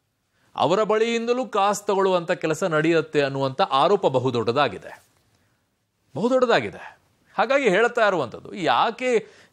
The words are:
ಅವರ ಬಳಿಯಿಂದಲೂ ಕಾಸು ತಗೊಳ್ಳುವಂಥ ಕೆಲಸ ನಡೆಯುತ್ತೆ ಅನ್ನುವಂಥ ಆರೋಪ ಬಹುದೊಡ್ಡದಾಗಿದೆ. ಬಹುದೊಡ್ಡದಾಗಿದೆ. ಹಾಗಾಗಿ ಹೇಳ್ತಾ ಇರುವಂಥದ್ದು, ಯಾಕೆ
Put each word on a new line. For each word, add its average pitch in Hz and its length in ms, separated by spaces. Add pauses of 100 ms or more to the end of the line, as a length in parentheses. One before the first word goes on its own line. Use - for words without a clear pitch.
(560)
ಅವರ 175 280
ಬಳಿಯಿಂದಲೂ 226 640
ಕಾಸು 202 400
ತಗೊಳ್ಳುವಂಥ 190 460
ಕೆಲಸ 160 320
ನಡೆಯುತ್ತೆ 156 580
ಅನ್ನುವಂಥ 135 400
ಆರೋಪ 180 460
ಬಹುದೊಡ್ಡದಾಗಿದೆ. 120 1040 (1040)
ಬಹುದೊಡ್ಡದಾಗಿದೆ. 202 840 (360)
ಹಾಗಾಗಿ 254 320
ಹೇಳ್ತಾ 226 380
ಇರುವಂಥದ್ದು, 143 460
ಯಾಕೆ 208 720 (260)